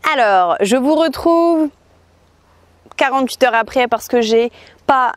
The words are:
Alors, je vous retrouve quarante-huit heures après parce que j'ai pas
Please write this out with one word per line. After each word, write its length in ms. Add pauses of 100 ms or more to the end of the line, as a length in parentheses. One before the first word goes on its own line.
(140)
Alors, 480
je 160
vous 180
retrouve 720 (1300)
quarante-huit 480
heures 120
après 340
parce 180
que 140
j'ai 300 (360)
pas 300